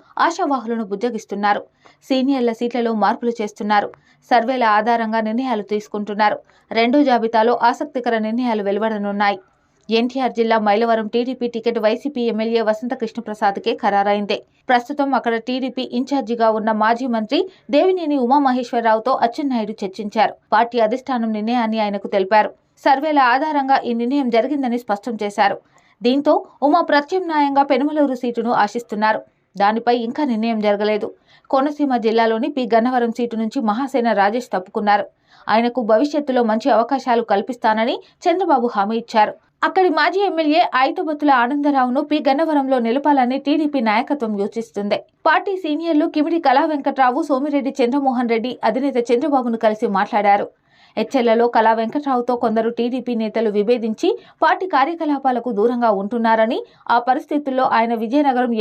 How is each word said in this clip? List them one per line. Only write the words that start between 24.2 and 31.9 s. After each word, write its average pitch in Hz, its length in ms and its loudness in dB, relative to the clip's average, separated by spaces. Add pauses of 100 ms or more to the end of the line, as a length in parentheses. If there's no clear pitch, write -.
జరిగిందని 247 480 0
స్పష్టం 214 400 -6
చేశారు. 202 340 0 (500)
దీంతో 285 280 4 (320)
ఉమా 330 240 4
ప్రత్యామ్నాయంగా 294 840 2
పెనుమలూరు 285 480 0
సీటును 240 320 -2 (120)
ఆశిస్తున్నారు. 214 560 -2 (420)
దానిపై 233 340 2 (100)
ఇంకా 302 160 -4 (100)
నిర్ణయం 220 360 -2
జరగలేదు. 208 400 0 (400)
కోనసీమ 285 440 0 (140)